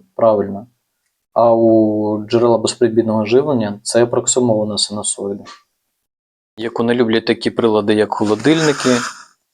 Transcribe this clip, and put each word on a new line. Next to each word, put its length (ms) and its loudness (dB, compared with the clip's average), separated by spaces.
правильно, 520 0
а 220 4
у 720 2
джерела 320 2
безперебійного 640 0
живлення 580 0
це 200 0
апроксимована 760 -2
синусоїда, 680 -6
яку 260 -6
не 120 2
люблять 320 0
такі 240 0
прилади, 440 0
як 200 0
холодильники, 840 0